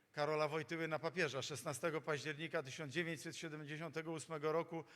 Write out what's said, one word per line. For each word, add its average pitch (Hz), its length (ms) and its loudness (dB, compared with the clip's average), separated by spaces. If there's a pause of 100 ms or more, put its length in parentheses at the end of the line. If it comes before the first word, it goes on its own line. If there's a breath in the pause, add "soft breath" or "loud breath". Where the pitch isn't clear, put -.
(120)
Karola 151 360 4
Wojtyły 160 400 0
na 156 100 2
papieża. 147 440 2
Szesnastego 151 580 0
października 151 640 0
tysiąc 135 300 -6
dziewięćset 165 440 -2
siedemdziesiątego 156 760 -4
ósmego 156 400 0
roku 165 320 2 (100)